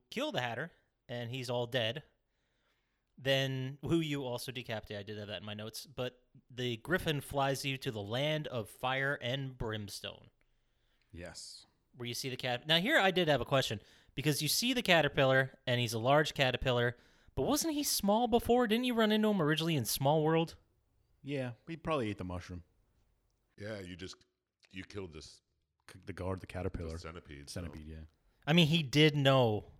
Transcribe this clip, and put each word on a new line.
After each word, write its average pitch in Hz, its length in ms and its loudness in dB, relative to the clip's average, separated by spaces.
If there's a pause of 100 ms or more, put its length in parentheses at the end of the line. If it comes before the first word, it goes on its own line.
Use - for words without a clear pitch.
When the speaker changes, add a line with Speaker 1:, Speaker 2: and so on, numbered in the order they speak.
(100)
Speaker 1:
kill 277 220 -4
the 160 80 -2
Hatter 123 300 -6 (380)
and 120 220 -6
he's 127 200 -6
all 120 160 0
dead, 117 360 -2 (1160)
then 135 640 0
who 165 180 2
you 143 240 -2
also 120 280 -6
decapitate. 110 460 -8
I 101 40 -8
did 104 160 -10
have 104 100 -10
that 101 120 -8
in 104 60 -14
my 104 80 -8
notes, 107 320 -12
but 127 320 -8 (360)
the 120 240 -4
Griffin 156 420 -2
flies 135 440 -2
you 135 140 -2
to 135 120 -4
the 107 120 -6
land 143 460 -2
of 113 200 -6
fire 135 540 -2
and 131 340 -6
brimstone. 101 720 -8 (840)
Speaker 2:
Yes. - 540 -16 (300)
Speaker 1:
Where 120 100 -10
you 117 80 -6
see 135 160 -6
the 123 60 -8
cat. 123 300 -4
Now 160 120 4
here 262 200 4
I 190 120 4
did 175 180 2
have 139 120 4
a 117 60 -2
question 131 340 2 (340)
because 147 280 0
you 147 60 -2
see 240 240 2
the 247 100 0
caterpillar 139 720 4 (140)
and 123 140 2
he's 117 120 0
a 117 60 -2
large 143 360 4
caterpillar, 123 600 2 (380)
but 135 80 -2
wasn't 294 320 2
he 294 80 -2
small 214 460 2
before? 233 380 4
Didn't 226 180 2
you 247 100 0
run 220 180 4
into 214 160 4
him 208 140 2
originally 156 340 2
in 120 80 0
Small 151 380 2
World? 160 320 2 (680)
Speaker 2:
Yeah, 135 300 -4 (160)
he 165 80 -8
probably 143 340 -2
ate 101 80 -6
the 92 60 -6
mushroom. 87 380 -8 (960)
Speaker 3:
Yeah, 104 200 -8
you 92 140 -12
just, 90 220 -12 (560)
you 95 120 -12
killed 95 280 -10
this - 280 -18 (520)
Speaker 2:
C-, 95 120 -20
the 92 80 -12
guard, 90 280 -6
the - 80 -14
caterpillar. 87 460 -6
Speaker 3:
the 82 40 -8
centipede, 80 500 -14
so. - 120 -10
Speaker 2:
Centipede, 78 260 -12
yeah. 78 100 -12 (500)
Speaker 1:
I 151 80 2
mean, 170 120 8
he 165 160 2
did 147 320 6
know 135 520 4 (140)